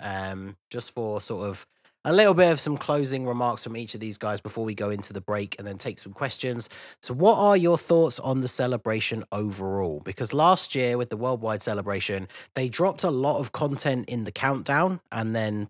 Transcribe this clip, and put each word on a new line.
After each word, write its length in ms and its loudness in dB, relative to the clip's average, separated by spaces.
um, 540 -6
just 220 -8
for 280 -4
sort 280 -4
of 180 -8
a 120 2
little 180 8
bit 180 8
of 80 4
some 200 -2
closing 480 0
remarks 360 -2
from 140 -8
each 180 -8
of 60 -8
these 160 -8
guys 240 -4
before 240 -6
we 100 -2
go 140 -2
into 240 -4
the 80 -6
break 380 -4
and 100 -10
then 80 -8
take 220 -8
some 160 -14
questions. 560 -4
So 100 -6
what 240 6
are 220 6
your 180 4
thoughts 440 4
on 200 0
the 80 0
celebration 840 0
overall? 720 -2
Because 300 -6
last 420 4
year 220 2
with 140 -2
the 80 -4
worldwide 440 -2
celebration, 640 -2
they 160 -2
dropped 340 0
a 60 2
lot 280 2
of 140 -4
content 560 0
in 160 -4
the 80 -6
countdown, 680 0
and 240 -2
then 340 -2